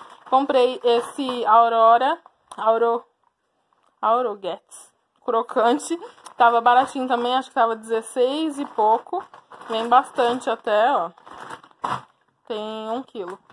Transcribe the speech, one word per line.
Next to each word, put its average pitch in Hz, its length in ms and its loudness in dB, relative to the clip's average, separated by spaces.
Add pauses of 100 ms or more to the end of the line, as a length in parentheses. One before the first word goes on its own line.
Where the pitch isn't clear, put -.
(280)
Comprei 262 560 2
esse 240 600 -2
Aurora, 233 720 4 (400)
Auro, 226 480 0 (960)
Auroguetes 214 960 -4 (300)
crocante. 240 760 -2 (360)
Tava 233 240 4
baratinho 254 480 2
também, 240 260 -2
acho 262 140 -4
que - 80 -20
tava 233 180 2
dezesseis 247 840 -4
e 285 40 -6
pouco. - 600 -2 (440)
Vem 226 200 -6
bastante 247 600 0
até, 220 440 0
ó. 180 180 -2 (1400)
Tem 220 440 -10
um 247 120 -6
quilo. 190 340 -14 (160)